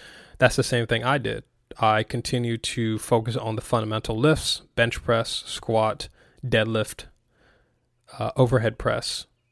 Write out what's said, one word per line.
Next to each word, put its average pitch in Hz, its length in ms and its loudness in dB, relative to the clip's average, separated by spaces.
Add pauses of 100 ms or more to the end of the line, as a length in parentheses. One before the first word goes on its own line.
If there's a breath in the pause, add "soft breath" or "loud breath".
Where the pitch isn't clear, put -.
(380 loud breath)
That's - 180 4
the 135 60 4
same 117 240 0
thing 113 180 -2
I 139 140 2
did. 113 240 -4 (380)
I 110 220 4
continued 117 600 -2
to 110 340 -2
focus 113 380 0
on 110 200 -4
the 117 60 -4
fundamental 110 540 -2
lifts, 147 460 2 (140)
bench 117 260 2
press, 117 440 0
squat, 110 600 -2 (360 soft breath)
deadlift, 110 640 0 (1120)
uh, 110 180 -2
overhead 117 420 2
press, - 480 -4 (260)